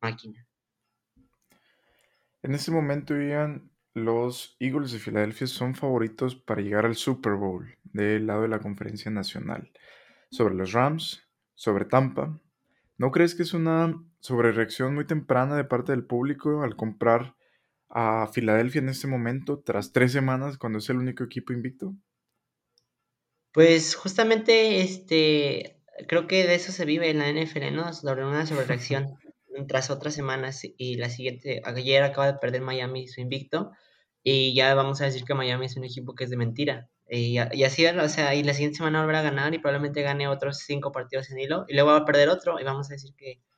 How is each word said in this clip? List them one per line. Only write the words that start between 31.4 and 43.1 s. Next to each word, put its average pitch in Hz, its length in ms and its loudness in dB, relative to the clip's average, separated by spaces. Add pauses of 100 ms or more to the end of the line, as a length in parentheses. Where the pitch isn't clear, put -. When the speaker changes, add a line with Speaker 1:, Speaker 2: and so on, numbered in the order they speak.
Speaker 1:
ayer 131 400 4
acaba 139 260 2
de 139 80 -4
perder 127 240 -2
Miami 131 460 -6
su - 120 -14
invicto 139 520 -6 (500)
y 131 320 2
ya 131 220 6
vamos 135 240 0
a 143 60 0
decir 127 180 -4
que 139 100 -4
Miami 127 320 -2
es 123 100 -12
un 131 60 -8
equipo 123 320 -12
que - 80 -10
es 123 80 -6
de 123 60 -6
mentira. 123 520 -2 (240)
Y 120 260 0
a-, 120 140 0
y 131 120 4
así, 135 200 4
o 175 240 4
sea, 147 280 2
y 147 80 2
la 143 100 2
siguiente 147 220 -2
semana 156 240 2
volverá 156 180 2
a 156 40 2
ganar 143 300 0
y 165 60 -2
probablemente 143 440 -2
gane 143 260 -2
otros 139 300 -4
cinco 143 340 -6
partidos 131 380 -6
en 131 100 -8
hilo 156 260 -4
y 147 80 -6
luego 143 160 6
va 151 60 8
a 151 80 4
perder 143 240 6
otro 175 320 0
y 131 40 -8
vamos 139 240 -4
a 143 60 -14
decir 135 220 -18